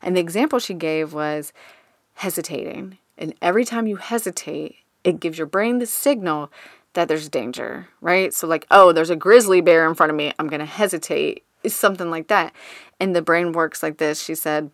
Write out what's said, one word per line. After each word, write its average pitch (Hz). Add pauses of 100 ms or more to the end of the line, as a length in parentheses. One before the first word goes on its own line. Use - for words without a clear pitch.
And 180
the 180
example 208
she 220
gave 160
was 151 (600)
hesitating. 190 (200)
And -
every 185
time 233
you 208
hesitate, 180 (280)
it 170
gives 165
your 160
brain 214
the 240
signal 180 (440)
that 170
there's 156
danger, 123 (120)
right? 190
So, -
like, 160
Oh, 185
there's 160
a 175
grizzly 196
bear 165
in 165
front 160
of 151
me. 147
I'm 156
gonna 147
hesitate. 156 (180)
It's -
something 190
like 165
that. 190 (460)
And 185
the 170
brain 170
works 160
like 151
this. 151
She -
said 151